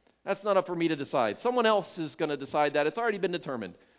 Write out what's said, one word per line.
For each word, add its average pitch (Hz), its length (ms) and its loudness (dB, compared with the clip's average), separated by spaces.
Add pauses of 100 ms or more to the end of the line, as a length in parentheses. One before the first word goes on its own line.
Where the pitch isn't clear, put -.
(240)
That's 196 200 -4
not 202 140 2
up 185 80 4
for 180 100 -6
me 170 120 0
to 156 80 2
decide. 123 460 0
Someone 247 260 2
else 208 320 2
is 156 160 -6
gonna 151 220 -2
decide 143 360 0
that. 147 140 2
It's 156 100 -2
already 226 220 -2
been 180 120 0
determined. 123 440 -6 (240)